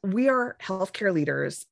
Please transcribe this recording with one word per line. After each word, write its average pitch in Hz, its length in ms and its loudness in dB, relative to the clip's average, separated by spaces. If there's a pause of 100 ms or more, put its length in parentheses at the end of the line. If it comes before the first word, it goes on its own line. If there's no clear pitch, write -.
we 220 260 2
are 254 320 2
healthcare 190 520 -2
leaders 143 580 0